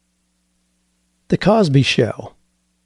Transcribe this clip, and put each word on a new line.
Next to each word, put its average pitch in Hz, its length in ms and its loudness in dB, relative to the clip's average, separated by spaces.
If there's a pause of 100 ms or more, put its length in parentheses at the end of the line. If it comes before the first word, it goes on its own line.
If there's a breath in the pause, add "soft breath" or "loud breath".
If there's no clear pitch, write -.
(1300)
The 180 100 -2
Cosby 170 460 2
Show. - 500 -4 (520)